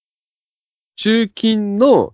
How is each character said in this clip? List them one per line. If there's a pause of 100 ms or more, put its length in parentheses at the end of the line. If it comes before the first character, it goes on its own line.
(960)
集
金
の